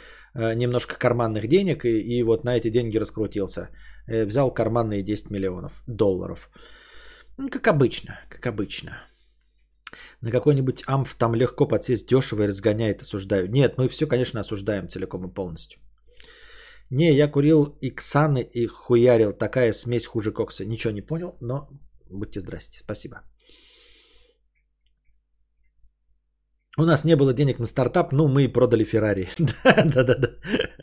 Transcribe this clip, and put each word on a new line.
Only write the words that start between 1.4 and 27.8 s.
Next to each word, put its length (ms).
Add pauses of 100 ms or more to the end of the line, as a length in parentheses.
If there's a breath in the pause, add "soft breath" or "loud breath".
денег 380
и, 340
и 40
вот 220
на 120
эти 140
деньги 280
раскрутился. 680 (400 soft breath)
Э, 180
взял 260
карманные 520
десять 260
миллионов 560
долларов. 640 (880 soft breath)
Ну, 120
как 180
обычно, 500 (100)
как 180
обычно. 440 (1300 loud breath)
На 120
какой-нибудь 540
амф 280
там 200
легко 340
подсесть 400
дешево 340
и 60
разгоняет, 520
осуждаю. 480
Нет, 300
мы 100
все, 200
конечно, 320
осуждаем 480
целиком 360
и 100
полностью. 460 (1120 loud breath)
Не, 220
я 160
курил 520
иксаны 640
и 240
хуярил. 640
Такая 400
смесь 340
хуже 260
кокса. 320
Ничего 280
не 100
понял, 380
но 280 (420)
будьте 300
здрасте. 380
Спасибо. 380 (3500 soft breath)
У 40
нас 220
не 120
было 160
денег 260
на 80
стартап, 460